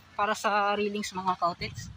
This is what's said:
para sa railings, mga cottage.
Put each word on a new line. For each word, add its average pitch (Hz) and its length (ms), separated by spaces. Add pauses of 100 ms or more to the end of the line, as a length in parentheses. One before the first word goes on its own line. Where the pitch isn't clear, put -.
(140)
para 208 240
sa 208 400
railings, 208 400
mga 185 240
cottage. 180 560